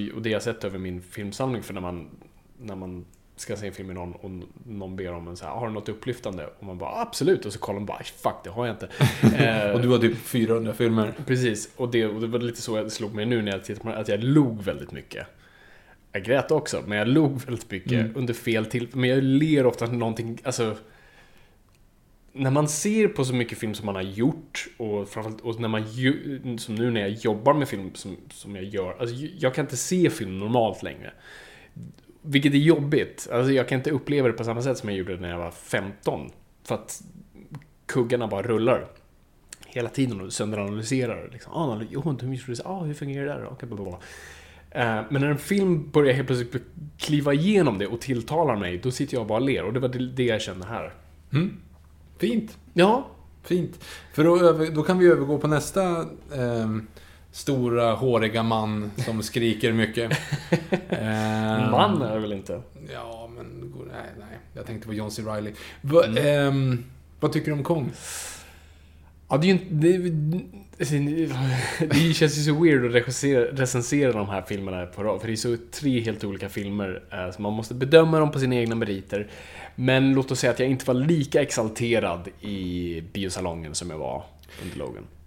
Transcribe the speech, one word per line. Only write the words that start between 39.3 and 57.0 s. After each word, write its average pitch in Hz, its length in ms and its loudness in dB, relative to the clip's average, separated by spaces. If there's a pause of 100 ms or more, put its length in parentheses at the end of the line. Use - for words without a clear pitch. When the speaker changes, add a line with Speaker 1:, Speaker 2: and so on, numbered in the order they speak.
Speaker 1:
hela 120 240 -6
tiden 120 320 -2
och 95 120 -10
sönderanalyserar. 107 1000 -4
Liksom, - 200 -16
ah, 165 100 -2 (120)
analy-, 110 220 -8
oh, 139 240 -2
hur 123 120 -4
gjorde 123 200 -8
det? 117 120 -8
Ah, 185 180 -6
hur 151 100 -4
fungerar 139 320 -6
det 143 80 -4
där? 123 180 -10
Okej, 123 180 -12
bla, 113 80 -8
bla, 101 80 -8
bla. 90 140 -10 (840)
Eh, 110 280 2
men 139 120 2
när 143 80 2
en 147 80 0
film 180 540 2
börjar 143 220 6
helt 135 140 -2
plötsligt 123 360 -2 (340)
kliva 147 360 2
igenom 160 440 4
det 101 100 -2
och 113 140 -6
tilltalar 131 540 0
mig, 90 220 -2
då 127 140 -2
sitter 135 260 -2
jag 110 100 -2
bara 110 120 2
och 127 60 2
ler. 113 180 2
Och 104 100 -2
det 127 60 0
var 127 100 0
det, 127 180 -4
det 127 160 -2
jag 110 180 2
kände 92 240 -8
här. 98 280 -8 (400)
Speaker 2:
Mm. 165 280 0 (580)
Fint. 220 380 0 (160)
Speaker 1:
Ja. 220 340 6 (360)
Speaker 2:
Fint. 170 360 -2 (340)
För 151 100 4
då 170 160 8
över-, 160 320 6
då 151 120 2
kan 185 160 4
vi 180 80 10
övergå 143 300 6
på 139 100 0
nästa, 165 580 2 (300)
ehm, 113 520 0 (440)